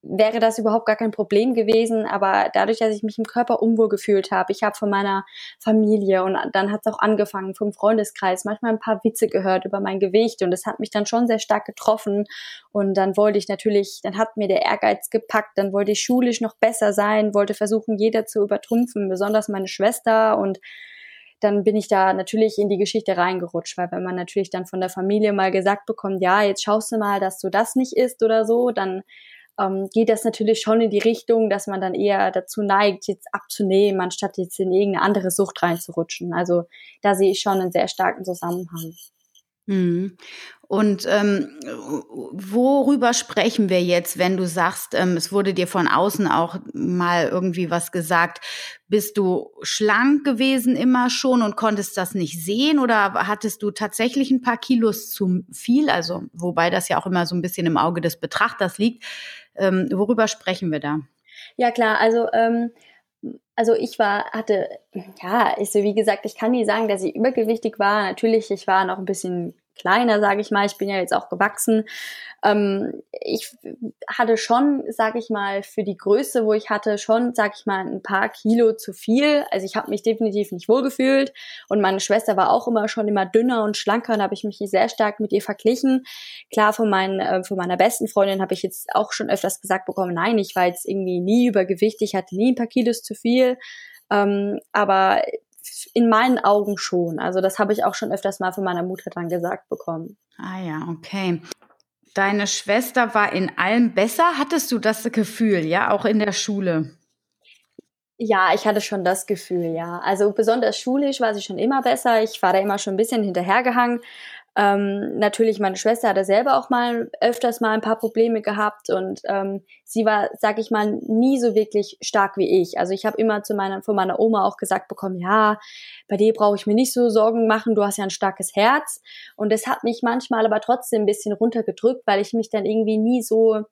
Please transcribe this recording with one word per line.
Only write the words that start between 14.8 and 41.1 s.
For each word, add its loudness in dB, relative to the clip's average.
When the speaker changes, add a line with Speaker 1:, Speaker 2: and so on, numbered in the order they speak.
Speaker 1:
gepackt, -2
dann 0
wollte 0
ich -2
schulisch 0
noch -4
besser 2
sein, 2
wollte 2
versuchen, -2
jeder 0
zu -2
übertrumpfen, -2
besonders -2
meine -4
Schwester. 2
Und -2
dann 2
bin 2
ich -2
da 4
natürlich 0
in 0
die 0
Geschichte 0
reingerutscht, -4
weil -4
wenn -6
man -6
natürlich -4
dann -6
von -6
der -2
Familie 0
mal 0
gesagt 0
bekommt, -4
"Ja, 4
jetzt 0
schaust 0
du -2
mal, 0
dass -4
du -6
das 0
nicht 0
isst" 0
oder 2
so, 2
dann -4
ähm, -2
geht 4
das 2
natürlich 0
schon 4
in 4
die 2
Richtung, 2
dass -2
man -4
dann -2
eher 2
dazu -4
neigt, 2
jetzt -6
abzunehmen, 2
anstatt -6
jetzt -8
in 0
irgendeine 2
andere 0
Sucht 0
reinzurutschen. -2
Also 2
da 4
sehe 4
ich -2
schon 2
einen 0
sehr 0
starken -2
Zusammenhang. -6
Speaker 2:
Mhm. -2
Und, 0
ähm, 0